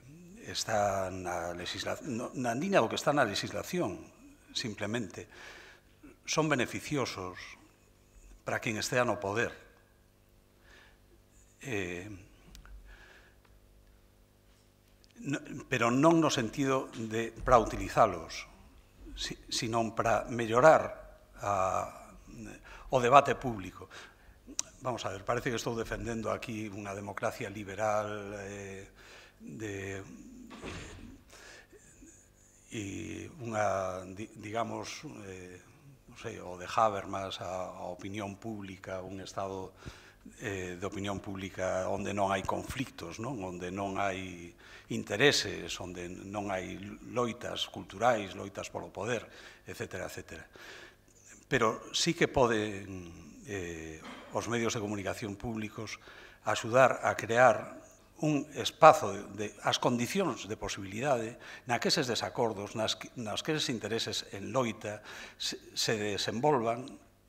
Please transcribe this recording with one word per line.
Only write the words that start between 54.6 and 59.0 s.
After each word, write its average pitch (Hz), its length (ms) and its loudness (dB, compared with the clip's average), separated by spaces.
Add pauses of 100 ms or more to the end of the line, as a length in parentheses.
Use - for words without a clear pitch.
de 117 80 -2
comunicación 101 560 -4
públicos 110 640 -8 (420)
axudar 120 600 6
a 107 100 6
crear 113 600 6 (400)
un 151 380 0
espazo 120 580 8